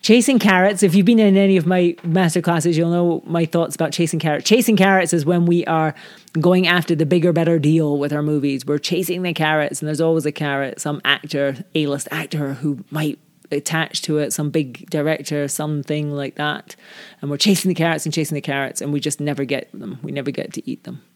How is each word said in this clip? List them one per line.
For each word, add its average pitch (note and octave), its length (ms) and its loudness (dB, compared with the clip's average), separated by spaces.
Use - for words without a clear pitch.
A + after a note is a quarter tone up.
chasing A#3+ 380 6
carrots. F#3+ 420 4
If F3+ 140 4
you've G3 100 6
been A3+ 140 6
in G3+ 160 6
any F#3+ 220 6
of D#3+ 80 2
my F3 280 2
masterclasses, E3+ 720 2
you'll E3+ 160 2
know F3 340 0
my E3+ 180 0
thoughts E3 320 -2
about D#3 160 -2
chasing E3 260 -2
carrots. D3+ 300 -2
Chasing A3 300 4
carrots F#3+ 340 4
is D#3+ 140 0
when F3 200 2
we F3 200 2
are D#3+ 280 0
going F3+ 280 4
after F3 280 2
the D#3 100 0
bigger, E3+ 280 2
better E3 260 2
deal D3+ 380 2
with C#3+ 160 -2
our D3 80 -2
movies. C#3+ 440 0
We're D3 120 0
chasing F3 460 -4
the F3 100 -2
carrots, D3+ 480 0
and D3+ 60 -6
there's D3+ 120 -4
always D#3+ 260 2
a D3+ 60 -2
carrot, C#3 480 -4
some D3 240 -6
actor, C#3 600 -2
A-list C#3+ 360 -2
actor D3 420 -6
who C#3 380 -6
might D3+ 280 -4
attach D#3 520 -4
to D3+ 160 -2
it, D3 120 -4
some D3 200 -4
big C#3 380 -4
director, D3 600 -4
something D3+ 600 -4
like C#3+ 240 -8
that. - 420 -6
And C#3+ 100 -6
we're C#3+ 80 -4
chasing F#3+ 300 2
the F3+ 80 2
carrots E3 300 0
and D#3 80 -4
chasing D#3 220 -2
the C#3 60 -4
carrots, C#3 380 -6
and D3 140 -4
we C#3+ 80 -2
just D3 180 -4
never C#3+ 240 -4
get C3+ 300 -6
them. G#2 280 -14
We D3 120 -10
never C#3 180 -6
get - 220 -8
to - 160 -12
eat - 160 -10
them. - 160 -14